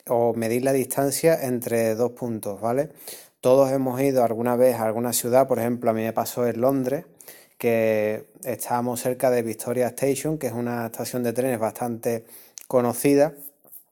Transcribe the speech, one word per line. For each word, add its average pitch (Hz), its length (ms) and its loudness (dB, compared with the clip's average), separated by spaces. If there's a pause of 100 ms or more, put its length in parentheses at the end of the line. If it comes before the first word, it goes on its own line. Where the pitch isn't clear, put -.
o 117 260 2
medir 117 320 -2
la 135 80 2
distancia 139 680 0
entre 117 540 0
dos 117 160 0
puntos, 107 480 -8
¿vale? 123 300 -2 (500)
Todos 131 320 6
hemos 131 300 -2
ido 131 240 4
alguna 117 320 0
vez 123 180 6
a 113 80 -4
alguna 117 300 -2
ciudad, 127 340 4
por 123 120 0
ejemplo, 120 300 -2
a 110 40 4
mí 110 80 -2
me 113 100 -2
pasó 120 340 -2
en 113 140 -2
Londres, 131 460 0 (520)
que 110 680 0 (160)
estábamos 120 560 -4
cerca 127 320 0
de 120 100 2
Victoria 120 460 -2
Station, 139 500 -2
que 139 100 -4
es 113 60 -6
una 120 340 -4
estación 120 360 -6
de 117 80 0
trenes 123 280 -2
bastante 117 680 -4 (420)
conocida. 139 680 2 (560)